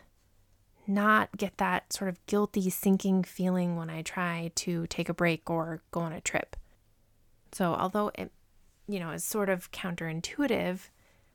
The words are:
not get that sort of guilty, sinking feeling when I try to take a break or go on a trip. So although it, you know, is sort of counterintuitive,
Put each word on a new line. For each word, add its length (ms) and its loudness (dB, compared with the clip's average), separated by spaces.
not 500 4
get 220 -4
that 340 0
sort 160 -2
of 180 -8
guilty, 440 2
sinking 540 4
feeling 520 0
when 140 -6
I 120 -6
try 540 -4
to 300 -2
take 220 -4
a 60 0
break 360 2
or 400 -2
go 100 -4
on 120 -4
a 80 -10
trip. 360 -4
So 220 2
although 400 0
it, 160 -8
you 140 -4
know, 100 -6
is 140 -6
sort 240 0
of 240 0
counterintuitive, 1160 -2